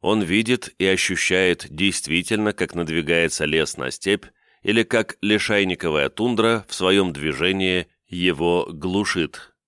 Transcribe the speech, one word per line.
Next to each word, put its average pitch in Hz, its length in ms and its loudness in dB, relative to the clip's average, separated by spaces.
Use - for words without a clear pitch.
Он 107 200 2
видит 110 560 0
и 95 80 0
ощущает 92 840 2
действительно, 95 840 0
как 87 220 -4
надвигается 82 720 0
лес 76 320 -2
на 65 140 -6
степь - 340 -2
или 110 220 0
как 113 380 -2
лишайниковая 92 880 0
тундра 113 580 0
в - 60 -10
своём 92 380 2
движении 87 760 0
его 87 600 0
глушит. 92 840 -4